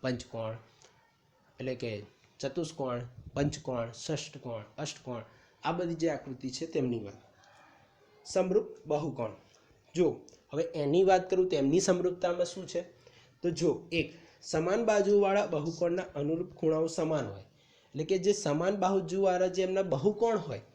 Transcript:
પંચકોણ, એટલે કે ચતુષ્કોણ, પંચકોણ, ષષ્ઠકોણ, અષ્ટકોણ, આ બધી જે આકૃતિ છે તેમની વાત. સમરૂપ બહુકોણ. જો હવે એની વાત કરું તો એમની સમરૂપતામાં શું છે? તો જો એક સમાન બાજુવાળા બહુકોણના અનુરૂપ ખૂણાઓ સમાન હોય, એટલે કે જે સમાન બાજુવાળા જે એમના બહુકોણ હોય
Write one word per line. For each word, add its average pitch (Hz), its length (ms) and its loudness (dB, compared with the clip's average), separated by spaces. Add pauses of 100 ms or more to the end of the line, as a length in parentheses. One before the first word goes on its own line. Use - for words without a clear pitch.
પંચકોણ, 113 520 -4 (1040)
એટલે 131 160 -4
કે 110 280 -8 (360)
ચતુષ્કોણ, 135 640 -4 (320)
પંચકોણ, 127 580 -2
ષષ્ઠકોણ, 120 720 -8 (140)
અષ્ટકોણ, 127 460 -10 (400)
આ 151 80 0
બધી 170 220 -2
જે 160 160 0
આકૃતિ 135 400 -6
છે 160 160 -8
તેમની 127 340 0
વાત. 101 140 -10 (1120)
સમરૂપ 185 400 2 (220)
બહુકોણ. 147 440 -2 (640)
જો 165 260 2 (320)
હવે 156 100 -2
એની 160 400 2
વાત 185 260 6
કરું 185 200 4
તો 160 60 0
એમની 143 240 4
સમરૂપતામાં 180 680 0
શું 185 220 -10
છે? 170 140 -4 (640)
તો 175 60 2
જો 165 420 0
એક 165 220 0 (280)
સમાન 185 440 0
બાજુવાળા 202 600 4
બહુકોણના 170 560 0 (120)
અનુરૂપ 160 380 -2
ખૂણાઓ 160 340 2
સમાન 156 400 -2
હોય, 98 140 -12
એટલે - 640 -12
કે 190 140 2
જે 190 160 2
સમાન 175 420 0
બાજુવાળા 185 720 2
જે 185 140 0
એમના 185 200 0
બહુકોણ 208 560 2
હોય 135 240 -6 (140)